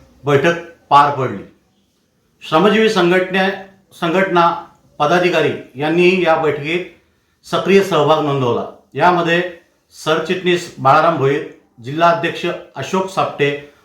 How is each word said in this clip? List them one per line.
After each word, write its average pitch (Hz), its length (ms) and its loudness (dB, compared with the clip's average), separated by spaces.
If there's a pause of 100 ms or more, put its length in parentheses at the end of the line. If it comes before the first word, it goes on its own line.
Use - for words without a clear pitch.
(240)
बैठक 156 300 2 (360)
पार 143 260 4
पडली. 107 280 -6 (1040)
श्रमजीवी 208 400 4
संघटने, 185 600 0 (520)
संघटना 170 640 0 (360)
पदाधिकारी 170 520 0 (240)
यांनीही 175 500 0
या 160 100 2
बैठकीत 151 500 -4 (680)
सक्रिय 190 320 2
सहभाग 156 400 0
नोंदवला. 135 420 -2 (280)
यामध्ये 170 580 0 (540)
सरचिटणीस 175 760 -2
बाळाराम 151 380 4
भोईर, 143 260 0 (400)
जिल्हा 160 280 2
अध्यक्ष 170 340 -4 (300)
अशोक 185 340 -4
सापटे, 143 640 -4 (120)